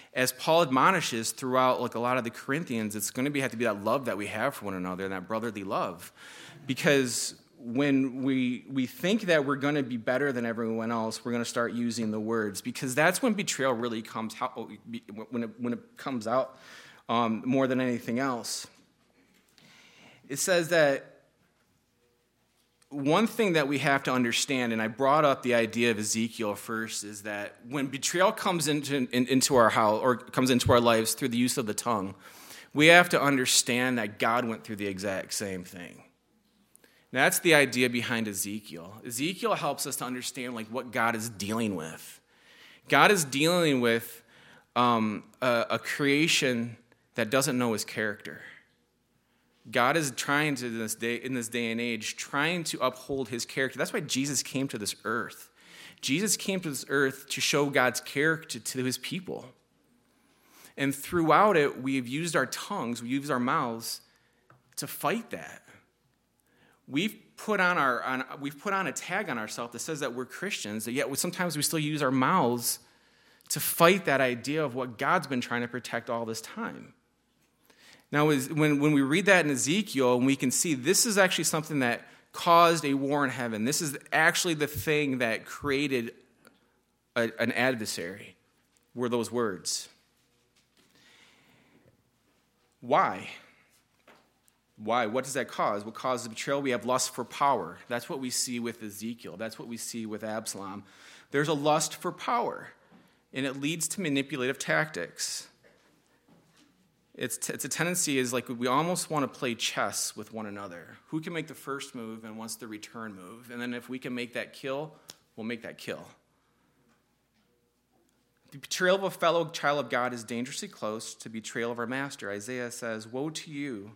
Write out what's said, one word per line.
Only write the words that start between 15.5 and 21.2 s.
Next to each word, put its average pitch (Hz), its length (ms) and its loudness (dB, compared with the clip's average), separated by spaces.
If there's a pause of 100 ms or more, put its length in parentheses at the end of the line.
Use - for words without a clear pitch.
when 120 120 -2
it - 240 -10
comes 123 300 -6
out, 120 320 0 (500)
um, 113 380 0
more 135 200 4
than 127 140 0
anything 123 380 -2
else. 127 480 -4 (1600)
It 139 100 -4
says 175 320 4
that 147 380 6 (1800)